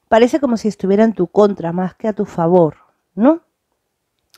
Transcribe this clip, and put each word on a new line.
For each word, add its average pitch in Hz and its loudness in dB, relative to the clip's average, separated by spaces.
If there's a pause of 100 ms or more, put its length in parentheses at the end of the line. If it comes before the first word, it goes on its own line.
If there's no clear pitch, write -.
Parece 233 2
como 240 -2
si 220 -6
estuviera 202 0
en 226 2
tu 175 -4
contra 196 0
más 185 -6
que - -8
a 214 -4
tu 208 -6
favor, 170 0 (380)
¿no? 277 0 (960)